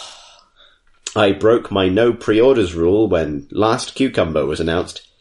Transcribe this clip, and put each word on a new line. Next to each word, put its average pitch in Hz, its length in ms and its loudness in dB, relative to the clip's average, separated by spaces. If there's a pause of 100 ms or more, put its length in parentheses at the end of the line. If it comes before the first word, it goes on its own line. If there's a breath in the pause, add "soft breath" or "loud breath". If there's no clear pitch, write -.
(1160 loud breath)
I 104 160 4
broke 107 400 0
my 98 180 2
no 113 240 2
pre-orders 110 600 2
rule 95 320 2
when 76 420 -2
Last 113 460 -2
Cucumber 85 500 -2
was 76 140 -6
announced, 82 420 -4 (200)